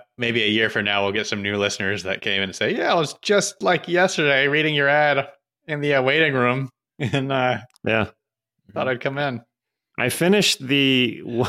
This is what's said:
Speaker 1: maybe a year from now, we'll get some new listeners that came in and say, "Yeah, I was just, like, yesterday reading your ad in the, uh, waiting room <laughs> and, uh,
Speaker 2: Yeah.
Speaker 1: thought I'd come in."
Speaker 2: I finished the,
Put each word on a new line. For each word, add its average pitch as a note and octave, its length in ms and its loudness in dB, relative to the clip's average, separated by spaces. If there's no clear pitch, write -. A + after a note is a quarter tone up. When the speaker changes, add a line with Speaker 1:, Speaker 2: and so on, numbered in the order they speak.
Speaker 1:
maybe A#2 280 -2
a G#2 40 2
year A2 220 2
from G#2+ 160 -2
now, G2+ 160 2
we'll G2 100 0
get G#2+ 140 -2
some G2+ 160 -4
new G#2 140 -2
listeners G2+ 480 -2
that F#2+ 180 -6
came G2 160 -2
in G2 60 0
and F#2 120 -8
say, C3 180 -2
"Yeah, - 160 -2
I G#3 40 2
was D#3+ 260 -2
just, G3+ 420 0
like, F3+ 240 0
yesterday E3 600 2
reading D3+ 260 0
your C#3+ 140 2
ad C#3+ 400 2
in D3+ 120 -6
the, C#3+ 160 0
uh, C3 60 4
waiting D3 300 2
room B2+ 380 0
<laughs> - 140 -20
and, C3+ 320 -2
uh, B2+ 280 0
Speaker 2:
Yeah. G#2+ 220 0
Speaker 1:
thought C3+ 160 -4
I'd B2 140 -4
come C#3 160 -4
in." C3+ 240 -4
Speaker 2:
I B2 100 0
finished F3 580 2
the, C3 560 2